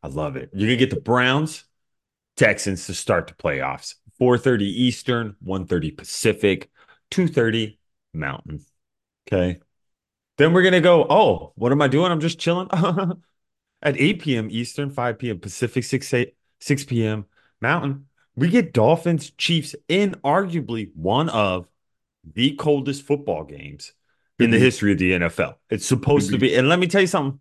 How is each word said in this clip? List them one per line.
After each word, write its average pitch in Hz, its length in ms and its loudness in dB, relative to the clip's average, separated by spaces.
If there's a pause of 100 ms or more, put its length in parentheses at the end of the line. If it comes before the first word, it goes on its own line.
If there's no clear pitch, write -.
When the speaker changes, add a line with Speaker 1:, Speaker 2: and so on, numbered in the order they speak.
Speaker 1:
I 82 40 -12
love 76 280 -6
it. 123 180 -12
You're 98 160 -2
gonna 123 80 2
get 120 120 2
the - 120 -4
Browns, 127 640 0 (720)
Texans 101 500 0
to 95 60 -10
start 85 340 -2
the - 60 -20
playoffs. 67 640 -6 (240)
Four 123 180 4
thirty 113 300 0 (160)
Eastern, 117 580 -4
one 92 260 -6
thirty 80 240 -2
Pacific, - 800 -2 (400)
two 180 160 0
thirty 113 520 -2 (340)
Mountain. 76 520 -10 (640)
Okay. 90 320 -2 (760)
Then 156 160 4
we're 180 100 6
gonna 185 180 6
go, 175 280 6
oh, 139 460 4
what 120 160 0
am 143 100 2
I 143 60 4
doing? 156 240 2
I'm 165 100 0
just 165 180 -4
chilling. 180 320 -2
<laughs> 180 500 0 (600)
At 147 180 -2
eight 165 220 2
P 139 160 -2
M 110 120 -4
Eastern, 120 400 -6
five 123 300 -4
P 123 100 -6
M 98 100 -6
Pacific, 117 440 -4
six, - 300 -4
eight, 123 220 -2 (240)
six 139 240 -2
P 117 220 -2
M 107 200 -4 (360)
Mountain, 139 460 -2 (280)
we 143 140 2
get 220 240 2
Dolphins, 160 580 2
Chiefs - 440 -4 (120)
in 190 360 0
arguably 143 720 -2
one 107 340 0
of 95 380 -2 (680)
the 135 220 0
coldest 139 480 -2
football 143 400 -4
games 71 500 -18 (460)
Speaker 2:
Could 120 60 6
Speaker 1:
in 117 60 4
the 113 60 4
Speaker 2:
be. - 20 6
Speaker 1:
history 120 340 4
of 90 40 0
the 92 160 2
N 87 100 0
F 85 160 -4
L. 80 200 -4 (100)
It's 110 160 -4
supposed 127 440 0
Speaker 2:
Could - 20 -2
Speaker 1:
to 131 80 0
Speaker 2:
be. - 0 -
Speaker 1:
be. 117 160 2
And 127 140 4
let 175 100 2
me 180 80 0
tell 196 140 2
you 190 60 2
something. 139 340 -4